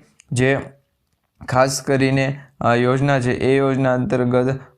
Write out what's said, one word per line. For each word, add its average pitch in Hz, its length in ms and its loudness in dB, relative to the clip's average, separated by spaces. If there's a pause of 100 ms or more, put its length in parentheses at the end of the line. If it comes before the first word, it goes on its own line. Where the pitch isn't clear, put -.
(320)
જે 131 260 2 (920)
ખાસ 135 320 2
કરીને, 135 580 0 (220)
અ, 117 140 2
યોજના 135 440 0
છે 123 120 -2
એ 131 260 0
યોજના 135 360 0
અંતર્ગત 127 680 0 (180)